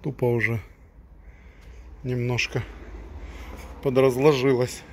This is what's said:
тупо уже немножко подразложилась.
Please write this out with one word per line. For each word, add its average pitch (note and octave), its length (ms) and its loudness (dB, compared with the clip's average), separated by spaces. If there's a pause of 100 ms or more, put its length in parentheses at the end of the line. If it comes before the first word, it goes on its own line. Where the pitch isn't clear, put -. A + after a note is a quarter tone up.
тупо C3 220 -4
уже A#2 380 0 (1400)
немножко B2 600 -2 (1200)
подразложилась. C3 1080 4